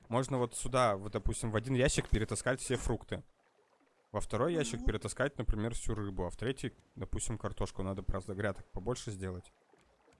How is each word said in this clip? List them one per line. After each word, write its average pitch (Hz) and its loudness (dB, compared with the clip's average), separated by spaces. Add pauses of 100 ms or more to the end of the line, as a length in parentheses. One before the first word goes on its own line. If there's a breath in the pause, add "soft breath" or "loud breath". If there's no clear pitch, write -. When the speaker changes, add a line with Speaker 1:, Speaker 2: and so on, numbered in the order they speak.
Speaker 1:
можно 127 2
вот 120 0
сюда, 120 4
вот, 101 -8
допустим, 110 0
в 107 -2
один 123 2
ящик 127 4
перетаскать 113 2
все - 0
фрукты. - -2 (880)
Во 104 0
второй 123 2
ящик 127 0
Speaker 2:
Мгм. 247 -4
Speaker 1:
перетаскать, 110 0
например, 113 2
всю - 0
рыбу, 98 -2
а 85 -2
в - -8
третий, 120 -4 (220)
допустим, 104 -2
картошку. - -4
Надо 95 -4
просто 98 -2
грядок 101 -2
побольше 110 -4
сделать. 92 -6 (680)